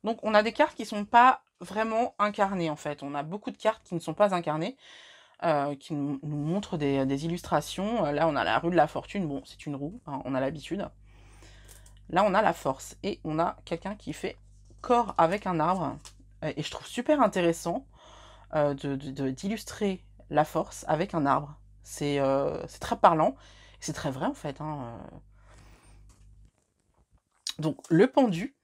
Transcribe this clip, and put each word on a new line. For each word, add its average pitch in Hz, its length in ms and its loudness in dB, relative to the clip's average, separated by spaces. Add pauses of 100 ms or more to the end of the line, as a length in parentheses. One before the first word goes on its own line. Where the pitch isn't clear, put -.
Donc, 220 200 -4
on 214 100 0
a 214 80 8
des 226 120 0
cartes 302 220 2
qui 220 100 -8
sont 208 200 -4
pas 247 380 8 (160)
vraiment 220 580 -2
incarnées, 196 540 0
en 151 40 -4
fait. 147 280 -8
On 143 100 -8
a 143 80 -4
beaucoup 190 300 -8
de 202 60 -16
cartes - 260 -2
qui - 100 -10
ne 170 60 -2
sont 160 160 -6
pas 202 180 4
incarnées, 170 420 -2 (680)
euh, 143 320 2
qui 143 180 -10
nous, 143 300 -2
nous 147 140 -6
montrent 170 400 -2
des, 139 280 2
des 139 200 -2
illustrations. 180 800 -2
Euh, 147 60 0
là, 147 160 2
on 151 80 0
a 120 80 2
la 107 160 2
rue 170 120 0
de - 40 -2
la 151 120 6
fortune. 165 400 -6
Bon, 139 180 -6
c'est - 220 -20
une 147 80 -6
roue, 151 320 -10
hein, 139 180 -8
on 135 80 -4
a 131 60 0
l'habitude. 151 500 -4 (1200)
Là, 180 140 4
on 208 100 4
a 196 80 4
la 180 120 2
force. - 500 -6
Et 202 200 -6
on 156 160 -2
a 170 240 0
quelqu'un 190 320 -8
qui - 160 -14
fait - 260 -10 (440)
corps 240 380 2
avec 170 260 2
un 175 140 -2
arbre. 160 380 0 (460)
Euh, 156 120 -6
et 151 80 -6
je - 80 -8
trouve - 160 -14
super 285 340 0
intéressant, 180 640 0 (680)
euh, 147 180 2
de, 139 220 -4
de, 135 160 -8
de, 135 180 -4
d'illustrer 196 760 -4 (280)
la 151 140 4
force - 420 -6
avec 156 260 0
un 156 140 2
arbre. 143 280 2 (280)
C'est, 143 360 -2
euh, 139 480 0
c'est - 120 -18
très - 180 -4
parlant. 180 380 6 (380)
Et - 80 -20
c'est 156 120 -8
très - 160 -4
vrai, 135 160 -4
en 277 80 -2
fait, 147 280 -10
hein, 151 220 -6
euh. - 340 -14 (2500)
Donc, 156 180 -2 (140)
le 180 160 8
pendu. 240 560 2